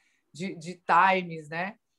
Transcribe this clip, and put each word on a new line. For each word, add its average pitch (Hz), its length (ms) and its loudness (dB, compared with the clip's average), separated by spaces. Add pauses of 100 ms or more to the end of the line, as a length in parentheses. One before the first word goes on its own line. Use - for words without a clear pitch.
(320)
de, 175 220 -8
de 170 320 -14
times, 175 600 2
né? 180 280 -6 (220)